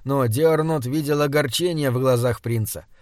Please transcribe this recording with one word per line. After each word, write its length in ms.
но 220
Диарнот 600
видел 360
огорчение 680
в 80
глазах 420
принца. 460